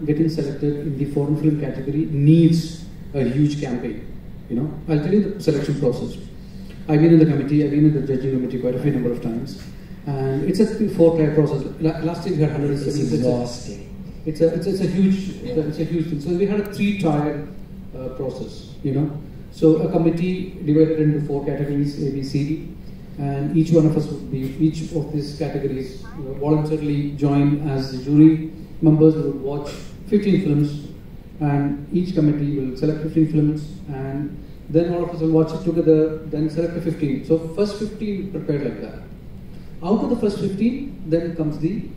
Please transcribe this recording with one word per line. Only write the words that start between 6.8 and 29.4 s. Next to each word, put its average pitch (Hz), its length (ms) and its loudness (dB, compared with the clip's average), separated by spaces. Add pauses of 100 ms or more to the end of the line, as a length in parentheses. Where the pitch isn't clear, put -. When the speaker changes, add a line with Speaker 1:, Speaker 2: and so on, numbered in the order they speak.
Speaker 1:
I've 151 120 6
been 165 120 8
in 160 80 10
the 156 60 8
committee, 147 360 2
I've 143 80 0
been 147 160 6
in 151 80 6
the 131 60 0
judging 131 320 0
committee 123 280 -2
quite 123 140 0
a - 80 -4
few 147 80 2
number 120 220 0
of 117 100 -6
times, 117 400 -6 (440)
and 135 440 -2
it's 185 80 2
a 220 300 2
four-tier 160 460 4
process. 151 280 2 (180)
La-, 156 180 0
last 165 280 -4
year 175 80 0
we 151 80 2
had 151 100 4
hundred 143 180 0
and 135 100 0
seventy. 135 220 -2
Speaker 2:
It's 117 100 0
exhausting. - 1120 -4
Speaker 1:
It's 156 140 -4
a, 165 140 4
it's, 170 120 -4
it's 190 140 -2
a 180 60 2
huge, 190 580 0
it's 151 340 -2
a 160 60 -2
huge 160 240 -2
thing. 143 120 -4
So 170 100 -4
we 185 160 2
had 202 120 0
a - 160 -4
three-tier, 151 720 -2 (500)
uh, 127 200 -10
process, - 680 -10
you 135 120 -2
know. 151 280 -2 (300)
So 156 240 6
a - 160 -2
committee 170 720 0
divided 156 340 4
into 147 260 2
four 143 200 -4
categories, 143 600 -2
A, 135 60 -2
B, 135 140 -4
C, 143 240 -2
D, - 260 -6 (440)
and 143 380 -2
each 160 160 4
one 160 120 8
of 151 120 2
us 151 100 0
would 143 240 -8
be, 135 300 -4
each 156 320 0
of 147 200 -4
these 147 240 -6
categories, 135 680 -4
uh, - 300 -10
voluntarily 147 840 0
join 143 520 2
as 135 240 -2
the 127 120 -8
jury 156 480 6 (280)
members. 156 340 8
We 151 80 -2
would 139 200 -4